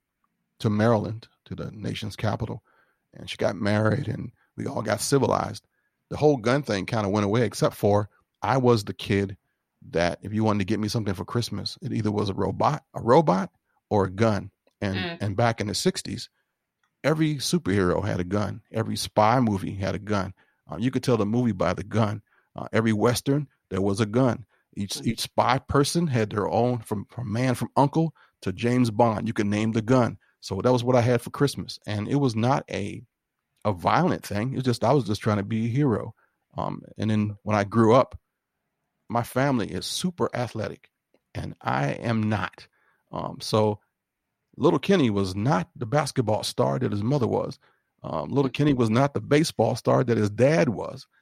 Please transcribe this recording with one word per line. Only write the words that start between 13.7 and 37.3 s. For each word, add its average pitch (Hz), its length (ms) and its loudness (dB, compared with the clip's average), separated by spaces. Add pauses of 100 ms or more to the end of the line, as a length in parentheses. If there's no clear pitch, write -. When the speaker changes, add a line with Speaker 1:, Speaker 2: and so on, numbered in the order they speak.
Speaker 1:
or 101 140 2
a 95 60 -2
gun. 98 420 0 (280)
And, 98 160 -2
Speaker 2:
Mm. 170 240 -6
Speaker 1:
and 101 160 -4
back 117 240 2
in 104 60 -4
the 98 80 -4
sixties, - 540 -4 (800)
every 156 280 2
superhero 95 680 2
had 104 160 -2
a 87 40 -4 (140)
gun. 104 320 -4
Every 110 260 -4
spy 110 440 2
movie 104 340 0
had 95 200 -4
a - 40 -6 (160)
gun. 95 140 -2 (420)
Uh, 78 80 -10
you 120 120 -2
could 131 140 -2
tell 123 120 4
the 107 100 2 (100)
movie 123 160 2
by 92 220 0
the 90 100 -8
gun. 107 380 0 (340)
Uh, - 160 -10
every 113 200 2
Western, 123 560 0 (220)
there 95 180 -2
was 101 120 0
a 113 60 0 (140)
gun. 127 240 0 (320)
Each, 101 180 -6
Speaker 2:
Mm-hmm. 139 140 -6
Speaker 1:
each 107 120 -2
spy 117 380 0
person 143 480 0
had 117 240 0
their 104 180 -2
own, 120 320 0
from, 104 300 -6
from 120 220 -8
Man 123 220 0
from 117 220 -6
uncle 143 380 2 (280)
to 95 100 -4
James 120 380 2
Bond. 107 360 2
You 110 80 -4
could 104 120 0
name 107 260 0
the 110 100 0
gun. 110 360 2 (220)
So 95 220 -6
that 123 100 4
was 120 120 0
what 127 120 4
I 123 40 6 (100)
had 120 120 2
for - 80 -14
Christmas. - 560 -2
And 104 220 -4
it 131 80 0
was 135 200 2
not 127 340 2
a, 98 320 -8 (640)
a 107 80 0
violent 104 520 0
thing. 107 280 -4
It - 40 -8
was 131 140 -4
just, 117 140 -2
I 113 80 4
was 143 120 2
just 101 180 -4
trying 104 200 2
to - 0 - (120)
be 110 100 -2
a 120 40 -2
hero. 120 460 0 (420)
Um, - 260 -6 (160)
and 104 120 0
then 107 320 0